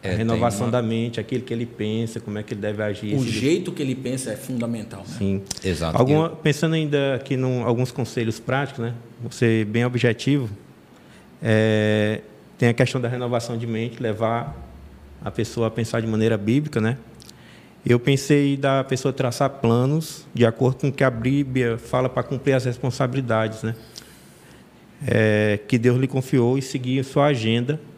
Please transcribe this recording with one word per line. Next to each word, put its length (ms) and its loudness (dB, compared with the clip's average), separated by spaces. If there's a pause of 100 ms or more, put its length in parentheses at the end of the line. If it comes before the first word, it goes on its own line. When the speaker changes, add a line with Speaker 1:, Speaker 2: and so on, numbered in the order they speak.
Speaker 1:
A 40 -4
Speaker 2:
É, 20 -2
tem 100 0
Speaker 1:
renovação 480 0
Speaker 2:
uma 40 0
Speaker 1:
da 100 2
mente, 380 -2
aquilo 240 -4
que 100 -6
ele 120 -4
pensa, 540 -4
como 180 -8
é 60 -6
que 100 -8
ele 80 -8
deve 220 -4
agir, 320 -4
Speaker 3:
O 60 2
Speaker 1:
se 60 -2
ele 120 -4
Speaker 3:
jeito 320 0
que 100 -8
ele 140 -2
pensa 360 -6
é 40 -6
fundamental, 720 -8
né? 100 -12
Speaker 1:
Sim. 240 -2 (220)
Speaker 2:
Exato. 340 0
Speaker 1:
Alguma, 280 6
Speaker 2:
Eu 120 -6
Speaker 1:
pensando 380 2
ainda 400 0
aqui 220 -4
num... 280 0
alguns 260 0
conselhos 480 -4
práticos, 440 -4
né? 100 -4 (280)
Vou 100 -8
ser 340 2
bem 200 0
objetivo. 640 0 (920)
É... 800 2 (360)
tem 120 4
a 40 2
questão 280 0
da 80 -2
renovação 480 -2
de 100 -6
mente, 340 -4
levar 540 -2 (680)
a 60 -6
pessoa 380 -2
a 40 0
pensar 300 -2
de 60 -4
maneira 300 2
bíblica, 420 0
né? 180 0 (880)
Eu 140 6
pensei 580 2
da 260 2
pessoa 300 -2
traçar 360 0
planos 840 0
de 120 4
acordo 360 2
com 60 0
o 40 0
que 120 0
a 80 6
Bíblia 680 0
fala 320 -2
pra 140 -2
cumprir 300 0
as 120 2
responsabilidades, 960 -2
né? 140 -4 (1300)
É... 600 4
que 100 2
Deus 220 4
lhe 80 2
confiou 500 2
e 40 -2
seguir 420 -2
sua 220 2
agenda 540 2 (180)